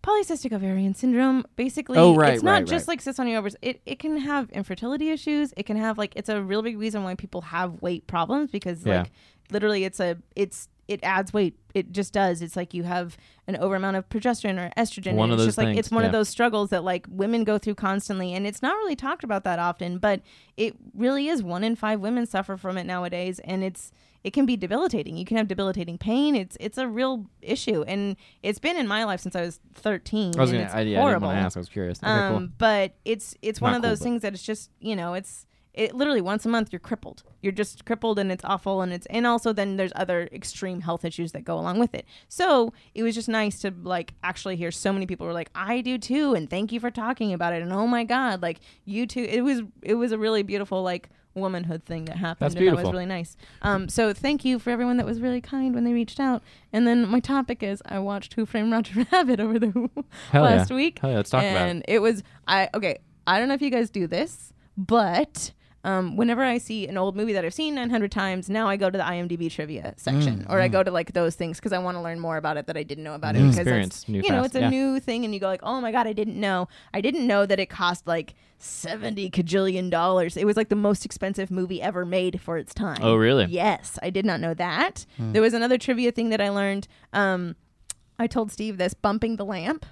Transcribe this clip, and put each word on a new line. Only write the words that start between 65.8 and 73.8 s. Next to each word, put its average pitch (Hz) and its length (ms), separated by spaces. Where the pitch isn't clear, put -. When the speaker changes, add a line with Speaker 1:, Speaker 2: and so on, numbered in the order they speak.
Speaker 1:
um, 185 340
whenever 233 260
I 247 160
see 220 300
an 190 100
old 190 180
movie 214 160
that 196 120
I've 170 100
seen 302 220
nine 247 120
hundred 247 240
times, 190 380
now 220 180
I 196 80
go 196 140
to 190 80
the 175 80
I 175 100
M 175 120
D 170 80
B 165 120
trivia 151 480
section, 135 480
Speaker 3:
Mm, 95 60
Speaker 1:
or 190 100
I 185 80
Speaker 3:
mm. - 40
Speaker 1:
go 190 100
to, 185 80
like, 170 240
those 170 220
things 165 220
'cause 208 140
I 180 60
wanna 180 240
learn 165 180
more 165 160
about 151 220
it 143 80
that 147 100
I 147 60
didn't 151 220
know 151 100
about 101 200
it 117 40
Speaker 3:
Mm. 131 60
Speaker 1:
because 127 160
Speaker 2:
Experience 107 400